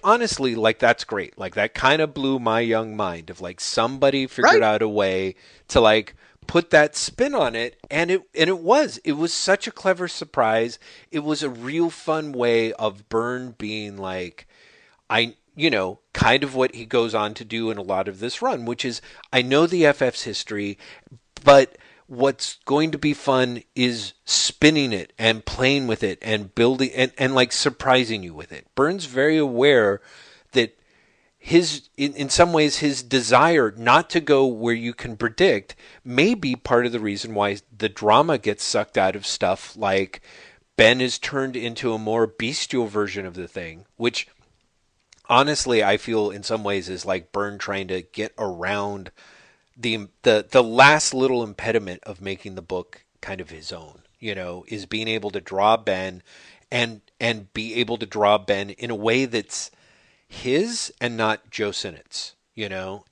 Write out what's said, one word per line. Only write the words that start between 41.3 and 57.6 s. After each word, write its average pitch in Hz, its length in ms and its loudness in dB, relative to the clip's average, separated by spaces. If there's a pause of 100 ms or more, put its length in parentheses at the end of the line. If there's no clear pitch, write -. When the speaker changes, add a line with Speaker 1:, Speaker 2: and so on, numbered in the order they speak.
Speaker 1:
into 117 380 -4
a 110 40 -4
more 110 280 0
bestial 113 600 -4
version 101 380 -4
of 92 80 -12
the 87 160 -12
Thing, - 380 -14 (100)
which - 320 -4 (960)
honestly, 131 560 2
I 101 140 2
feel 107 340 -2
in 101 120 -12
some 110 200 -4
ways 98 280 -4
is 92 160 -10
like 92 260 -4
Byrne 101 240 -4
trying 98 320 -8
to 92 140 -6
get 107 340 -10
around 101 720 -6 (640)
the, 113 340 -6 (160)
the, 107 260 4
the 131 120 6
last 131 520 6
little 131 280 0
impediment 104 600 -4
of 92 180 -16
making 95 360 -10
the 92 60 -14
book 90 440 -10 (160)
kind 95 180 -12
of 87 80 -16
his 80 240 -16
own, 78 300 -18 (160)
you 107 160 -8
know, 90 340 -10
is 104 160 -10
being 110 240 -6
able 107 220 -4
to 98 100 -6
draw 101 380 2
Ben 92 440 -4 (480)
and, 117 300 -4 (180)
and 110 360 -4
be 110 220 -8